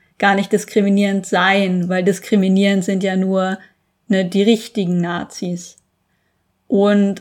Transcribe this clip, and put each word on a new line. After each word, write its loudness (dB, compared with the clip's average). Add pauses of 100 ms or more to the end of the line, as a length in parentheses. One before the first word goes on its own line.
(180)
gar 2
nicht -2
diskriminierend 0
sein, 0
weil -2
diskriminierend 0
sind -2
ja -2
nur, -2 (500)
ne, 0
die 0
richtigen 0
Nazis. -8 (920)
Und 2